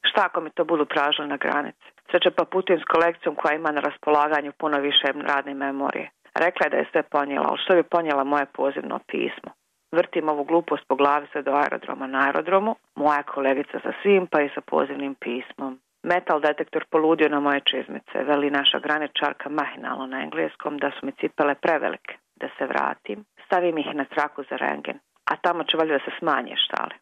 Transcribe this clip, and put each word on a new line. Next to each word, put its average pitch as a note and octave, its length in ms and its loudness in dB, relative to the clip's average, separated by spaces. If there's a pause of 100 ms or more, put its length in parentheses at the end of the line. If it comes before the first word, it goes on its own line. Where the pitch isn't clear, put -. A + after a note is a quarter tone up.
Šta - 200 2
ako F3 160 -2
mi D#3 100 -10
to E3+ 140 -2
budu D#3 200 2
tražili D3 440 0
na C#3+ 80 -4
granici? D3 500 -4 (240)
Sreće F3 200 4
pa E3 140 0
putujem F#3 360 0
s E3 40 -12
kolekcijom E3+ 500 0
koja D3+ 200 0
ima D#3+ 160 -2
na D3 100 -2
raspolaganju D3 720 2
puno D3+ 260 0
više C#3+ 360 2
radne C#3+ 400 -2
memorije. C#3 560 -4 (240)
Rekla E3+ 320 2
je D3 40 0
da C#3+ 60 0
je D#3 160 2
sve D#3 100 2
ponijela, C#3+ 460 0
ali - 100 0
što - 160 2
bi E3+ 80 8
ponijela D#3 420 2
moje C#3+ 220 2
pozivno C#3 600 -2
pismo? - 440 -6 (420)
Vrtim D#3+ 360 0
ovu D3 160 0
glupost D#3+ 440 0
po C3+ 60 2
glavi C#3+ 380 2
sve D3 100 -4
do C#3 100 -2
aerodroma. C3+ 540 -2
Na C3+ 200 2
aerodromu F3+ 500 2 (180)
moja D3 280 2
kolegica C3+ 600 -2
sa C3 100 -6 (100)
svim, F#3+ 240 6
pa D#3 140 0
i C#3+ 140 0
sa - 60 -6
pozivnim C#3 540 -2
pismom. C3 680 -8 (220)
Metal F3 380 0
detektor D3+ 500 -2
poludio D#3 380 4
na D3 120 2
moje C#3+ 200 2
čizmice, - 640 -4
veli C#3+ 280 2
naša C#3 280 2
graničarka D3 680 -4
mahinalno C#3 580 -6
na C3 160 -8
engleskom D#3 560 -6
da C#3+ 120 -2
su - 160 -10
mi C3+ 60 -6
cipele D3 420 0
prevelike. C3+ 600 -2 (220)
Da - 120 -8 (100)
se C#3 80 -4
vratim, - 580 -4 (220)
stavim F3 320 2
ih D3+ 160 -4
na C#3+ 100 -2
traku D3 460 -4
za C3+ 60 -6
rentgen. C#3+ 420 -4 (260)
A - 120 0
tamo E3+ 280 0
će - 120 -2
valjda D#3 220 2
da - 60 -4
se - 140 -10
smanje, C#3 380 -2
šta - 280 0
li? - 180 -6